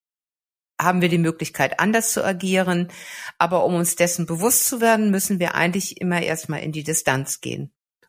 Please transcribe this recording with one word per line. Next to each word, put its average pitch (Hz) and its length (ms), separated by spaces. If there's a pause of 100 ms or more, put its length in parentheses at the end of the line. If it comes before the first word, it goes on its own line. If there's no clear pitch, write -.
(800)
haben 175 220
wir 180 60
die 170 100
Möglichkeit, 160 600
anders 220 320
zu - 120
agieren. 185 680 (460)
Aber 175 260
um 175 120
uns 170 200
dessen 170 300
bewusst 170 420
zu 240 140
werden, 220 280
müssen 190 300
wir 175 160
eigentlich 180 460
immer 175 200
erstmal - 380
in 156 140
die 151 100
Distanz 139 560
gehen, - 340 (360)